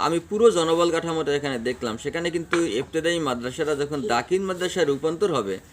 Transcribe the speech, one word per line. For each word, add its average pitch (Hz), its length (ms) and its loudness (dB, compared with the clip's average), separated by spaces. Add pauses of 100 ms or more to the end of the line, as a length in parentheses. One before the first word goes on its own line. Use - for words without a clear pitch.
আমি 165 140 2
পুরো 214 320 6
জনবল 170 400 4
কাঠামোটা 160 440 0
এখানে 139 240 -2
দেখলাম, 120 380 -4
সেখানে 165 320 -4
কিন্তু 170 360 -2
ইবতেদায়ী 156 540 -2
মাদ্রাসারা 135 560 -2
যখন 143 260 -4
দাখিল 127 400 0
মাদ্রাসায় 180 440 0
রূপান্তর 160 480 0
হবে, 98 260 -2 (140)